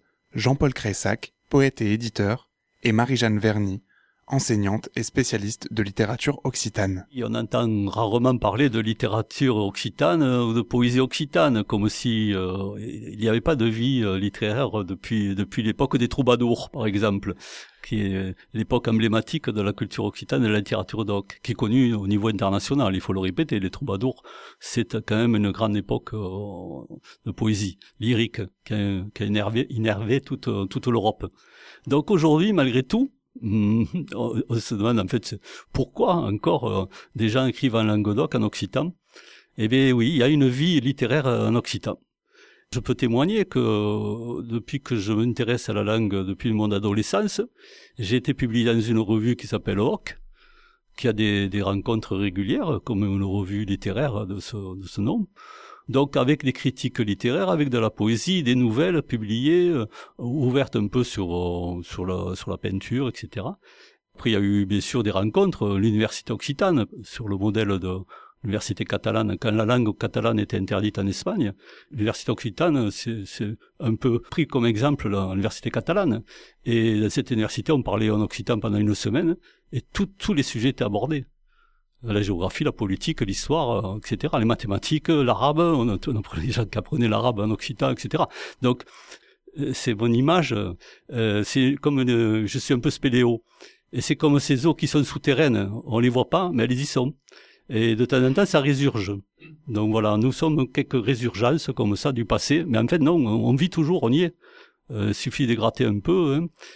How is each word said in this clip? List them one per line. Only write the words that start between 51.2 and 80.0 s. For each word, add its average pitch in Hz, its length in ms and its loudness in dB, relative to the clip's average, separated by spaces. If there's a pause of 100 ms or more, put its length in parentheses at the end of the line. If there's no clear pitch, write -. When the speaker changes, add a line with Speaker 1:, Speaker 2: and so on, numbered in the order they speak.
Speaker 2:
des 101 140 -2
rencontres 98 520 -2
régulières, 101 720 -2
comme 104 180 -2
une 98 200 0
revue 101 420 -4
littéraire 101 640 -4
de 95 120 -8
ce, 95 400 -10
de 95 60 -14
ce 101 160 -8
nom. 185 240 0 (640)
Donc 139 260 0
avec 143 300 2
des 127 80 2
critiques - 460 -4
littéraires, 120 500 0
avec 156 180 2
de 123 100 0
la 110 120 2
poésie, 117 520 0
des 123 140 2
nouvelles 131 460 2
publiées, 127 640 0
euh, 143 180 0 (320)
ouvertes 127 600 0
un 107 100 2
peu 123 160 0
sur, 92 320 -4
euh, 87 480 -4
sur 90 220 -8
la, 92 300 -4
sur - 160 -10
la 90 60 -6
peinture, 120 520 -4
et - 40 -4
cetera. 113 460 -10 (560)
Après, - 140 -2
il 113 40 4
y 104 40 2
a - 20 2
eu 101 260 2
bien 98 140 0
sûr 117 240 -2
des 104 80 0
rencontres, 113 520 2
euh, 101 140 0
l'université 107 540 0
occitane, 139 540 0 (180)
sur - 240 -12
le 101 80 -2
modèle 101 440 0
de 92 180 -4 (460)
l'université 104 420 -4
catalane, 107 520 -2
quand 113 140 -2
la 110 140 2
langue 117 320 2
catalane 113 420 0
était 104 180 -2
interdite 101 420 -2
en 101 80 0
Espagne, 123 440 -2 (400)
l'université 117 400 -4
occitane, 127 580 0
c'est, 110 360 -8
c'est 110 320 -8 (240)
un 113 140 0
peu 117 260 0
pris - 260 -2
comme 120 180 0
exemple 120 440 0
la, 95 220 -2
l'université 98 380 -4
catalane. 123 540 0 (400)
Et 113 340 2
dans 107 120 2
cette 131 200 -4
université, 110 440 -2
on 135 100 2
parlait 107 260 0
en 104 120 2
occitan 117 360 -2
pendant 107 200 -2
une 104 180 2
semaine, 160 400 0 (380)
et 127 80 -4
tout, - 240 -4